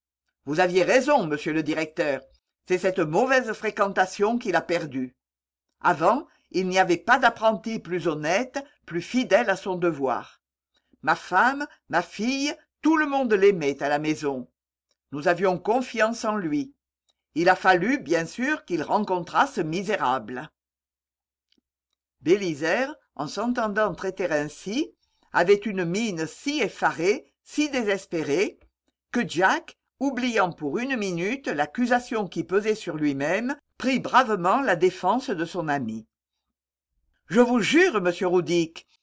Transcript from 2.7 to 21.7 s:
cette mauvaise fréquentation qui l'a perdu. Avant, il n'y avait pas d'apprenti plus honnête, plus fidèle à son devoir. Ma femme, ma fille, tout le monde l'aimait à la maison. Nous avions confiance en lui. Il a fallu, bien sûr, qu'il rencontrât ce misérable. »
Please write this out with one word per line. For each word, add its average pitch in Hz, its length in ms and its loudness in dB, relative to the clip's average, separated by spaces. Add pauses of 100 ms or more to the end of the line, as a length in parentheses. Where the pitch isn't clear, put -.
cette 185 220 0
mauvaise 220 520 2
fréquentation 208 880 0
qui 220 140 -4
l'a 165 100 2
perdu. 139 540 -4 (680)
Avant, 180 440 2 (260)
il 185 160 0
n'y 185 120 2
avait 175 180 4
pas 247 220 2
d'apprenti 220 600 0
plus 170 280 -4
honnête, 180 560 -2 (220)
plus 170 160 -6
fidèle 226 480 2
à 185 60 2
son 185 200 -6
devoir. 139 680 -2 (600)
Ma 156 140 2
femme, 262 520 2 (220)
ma 165 120 0
fille, 269 540 -4 (260)
tout 311 160 4
le 302 100 2
monde 269 260 0
l'aimait 175 480 4
à 143 80 0
la 147 100 2
maison. 147 500 -4 (600)
Nous 143 160 -4
avions 180 300 2
confiance 233 680 -2
en 214 120 -2
lui. 147 400 -4 (600)
Il 170 140 4
a 185 60 6
fallu, 196 440 2
bien 165 260 0
sûr, 277 400 -4
qu'il 165 180 -4
rencontrât 185 640 0
ce 220 140 -4
misérable. » 147 880 -2 (1700)